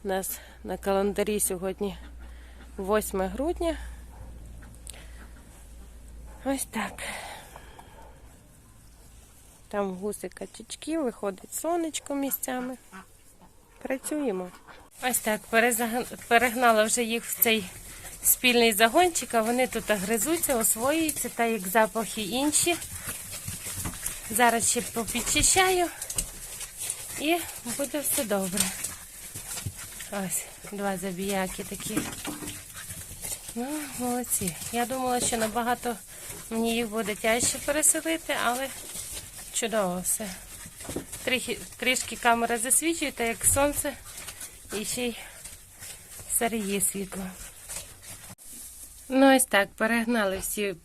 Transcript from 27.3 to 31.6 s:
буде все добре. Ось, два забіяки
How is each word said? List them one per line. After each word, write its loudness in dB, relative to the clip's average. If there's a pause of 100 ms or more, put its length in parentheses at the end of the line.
буде -2
все 0
добре. 0 (1500)
Ось, -2 (280)
два -2
забіяки -2